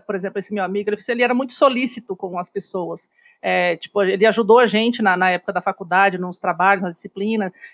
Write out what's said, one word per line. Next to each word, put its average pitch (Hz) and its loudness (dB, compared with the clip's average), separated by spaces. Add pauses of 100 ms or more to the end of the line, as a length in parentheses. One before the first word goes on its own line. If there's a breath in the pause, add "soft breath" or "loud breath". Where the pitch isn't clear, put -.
por 196 -4
exemplo, 196 -6
esse 196 -8
meu 202 -2
amigo, 202 -4
ele, 208 -2 (100)
ele 240 -2
era 240 2
muito 254 -2
solícito 247 0
com 180 -8
as 180 -8
pessoas. 175 -8 (380 soft breath)
É, 180 0
tipo, - -4
ele 190 2
ajudou 220 6
a 247 6
gente 226 0
na, 185 4
na 185 2
época 180 -2
da 175 -2
faculdade, 190 0
nos 180 -8
trabalhos, 185 2
na 185 -4
disciplina. 202 -4 (200 loud breath)